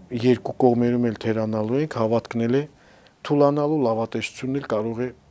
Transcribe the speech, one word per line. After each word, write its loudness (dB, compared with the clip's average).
երկու 2
կողմերում 4
էլ -2
թերանալու -2
ենք, -4
հավատքն 0
էլ 2
է 0
թուլանալու, 2
լավատեսությունն -2
էլ -8
կարող -2
է -4